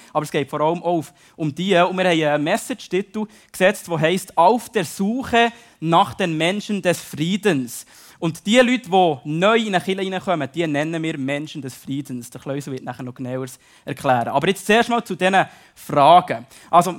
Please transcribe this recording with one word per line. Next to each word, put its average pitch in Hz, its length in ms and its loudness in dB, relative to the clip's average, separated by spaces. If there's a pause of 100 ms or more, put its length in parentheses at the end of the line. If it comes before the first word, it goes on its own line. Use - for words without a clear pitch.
(120)
aber 151 120 -2
es 147 80 -12
geht 143 180 -2
vor 151 100 -6
allem 151 240 0
auch 175 140 0
auf, - 160 -8 (240)
um 160 180 -4
die. 190 180 0
Und 180 240 4
wir 185 60 2
haben 170 180 2
einen 147 220 2
Message-Titel 208 840 -4 (220)
gesetzt, 202 380 0
der 170 100 -4
heisst, 160 400 0
"Auf 208 300 4
der 202 160 -2
Suche 226 720 0 (260)
nach 170 360 2
den 170 200 -2
Menschen 190 460 -2
des 170 180 0
Friedens." 156 840 -4 (340)
Und - 260 -4
die 214 120 2
Leute, 247 320 2
die 175 340 2
neu 175 360 2
in 214 140 -4
eine 175 80 2
Kirche 190 300 -4
reinkommen, 175 420 -2
die 165 140 -2
nennen 156 340 -2
wir 160 160 -4
Menschen 143 440 -6
des 127 140 -12
Friedens. 135 540 -10
Der - 120 -18
Kleusel 143 320 -8
wird 123 100 -10
nachher 123 200 -12
noch 127 120 -14
genaueres 131 420 -10 (280)
erklären. 127 440 0
Aber 147 200 0
jetzt - 160 -2
zuerst 226 240 4
mal 233 120 0
zu - 140 -8
diesen 185 300 2 (300)
Fragen. 147 720 4 (240)
Also, 170 300 4